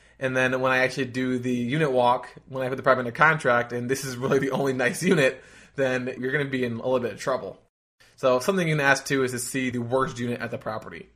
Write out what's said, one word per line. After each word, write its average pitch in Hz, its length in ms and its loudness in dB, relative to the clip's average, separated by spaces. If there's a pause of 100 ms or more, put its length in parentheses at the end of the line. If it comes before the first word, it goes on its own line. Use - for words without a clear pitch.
(200)
and 127 180 -2
then 127 240 2
when 131 100 2
I 127 120 4
actually 127 220 0
do 127 340 -2
the 127 120 -2
unit 127 400 0
walk, 123 380 2 (200)
when 131 140 -6
I 127 60 -2
put 135 60 -6
the 127 80 -6
property 127 160 6
under 120 120 -4
contract, 127 600 4
and 123 160 -4
this 135 160 -2
is 131 100 -8
really 135 220 2
the 139 140 0
only 135 220 0
nice 127 280 0
unit, 156 420 4 (320)
then 127 440 -2
you're 127 120 -4
gonna 143 140 0
be 131 180 -4
in 117 100 -2
a 113 100 -8
little 131 160 2
bit 113 140 -4
of 92 60 -16
trouble. 110 380 -4 (600)
So 127 200 4
something 185 300 0
you 156 80 2
can 143 100 2
ask 139 200 4
too 135 180 0
is 123 80 -2
to 123 80 -6
see 127 320 -4
the 123 80 -4
worst 120 400 -2
unit 120 200 -4
at 113 120 -8
the 110 80 -8
property. 95 560 -10